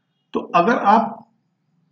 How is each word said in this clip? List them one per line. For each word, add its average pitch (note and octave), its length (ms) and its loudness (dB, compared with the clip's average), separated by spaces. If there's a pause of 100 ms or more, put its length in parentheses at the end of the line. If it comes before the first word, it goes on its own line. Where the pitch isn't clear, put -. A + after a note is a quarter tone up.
(340)
तो - 60 -6
अगर F3+ 340 0
आप, - 580 -2 (600)